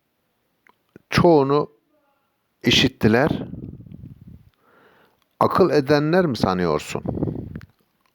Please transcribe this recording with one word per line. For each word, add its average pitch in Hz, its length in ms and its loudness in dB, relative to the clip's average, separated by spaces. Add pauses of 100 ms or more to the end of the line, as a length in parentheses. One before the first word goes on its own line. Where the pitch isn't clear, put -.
(1080)
çoğunu 147 640 4 (920)
işittiler, 123 800 0 (2000)
akıl 151 300 2
edenler 151 560 2
mi 127 120 -4
sanıyorsun? 87 680 -2 (1120)